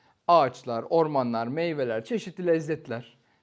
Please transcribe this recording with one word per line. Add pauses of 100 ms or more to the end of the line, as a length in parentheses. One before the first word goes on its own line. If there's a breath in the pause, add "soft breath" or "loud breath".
(280 soft breath)
ağaçlar,
ormanlar,
meyveler,
çeşitli
lezzetler. (260)